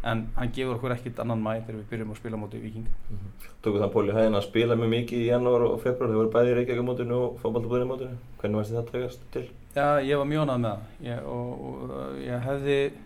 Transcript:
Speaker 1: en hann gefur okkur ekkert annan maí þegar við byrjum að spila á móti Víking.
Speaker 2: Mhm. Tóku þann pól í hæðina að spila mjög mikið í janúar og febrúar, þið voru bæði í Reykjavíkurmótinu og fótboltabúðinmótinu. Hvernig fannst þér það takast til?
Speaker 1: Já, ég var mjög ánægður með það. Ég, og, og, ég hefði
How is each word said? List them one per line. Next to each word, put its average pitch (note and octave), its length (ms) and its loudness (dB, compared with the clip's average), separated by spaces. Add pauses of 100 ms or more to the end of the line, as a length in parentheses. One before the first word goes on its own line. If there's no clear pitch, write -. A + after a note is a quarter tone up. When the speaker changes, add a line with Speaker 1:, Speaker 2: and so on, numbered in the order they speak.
Speaker 1:
en A2+ 140 0 (160)
hann B2 180 2
gefur C3 220 -2
okkur B2 180 -2
ekkert A#2+ 280 -8
annan A2+ 200 0
maí A2 220 -2
þegar A2+ 160 -8
við G#2 100 -12
byrjum A2 220 -4
að G#2 80 -10
spila A2 180 -6
á G#2+ 40 -6
móti G#2 200 -10
Víking. A2 280 -2 (200)
Speaker 2:
Mhm. G#2 200 -4 (340)
Tóku G#2 160 4
þann G2 140 4
pól G#2 120 4
í G2+ 80 2
hæðina A2 240 6
að G2 80 0
spila A#2 320 4
mjög A#2 140 2
mikið A#2+ 300 0
í A#2 80 2
janúar B2 360 6
og A2+ 160 2
febrúar, B2 300 0
þið G#2+ 80 4
voru A2 140 4
bæði A#2+ 180 6
í A#2+ 60 4
Reykjavíkurmótinu B2 680 0
og - 180 -4
fótboltabúðinmótinu. B2 760 -2 (200)
Hvernig G#2+ 220 0
fannst G#2 100 -4
þér A2+ 80 0
það A#2 140 -4
takast B2 320 -4 (100)
til? B2+ 100 -4 (300)
Speaker 1:
Já, C#3+ 120 2 (200)
ég C#3+ 140 4
var C#3 100 0
mjög D3+ 140 4
ánægður B2+ 180 2
með G#2+ 120 0
það. - 340 -12
Ég, A#2+ 240 -6
og, B2 340 -6
og, C3+ 560 -8
ég B2 240 -4
hefði C#3 300 0 (300)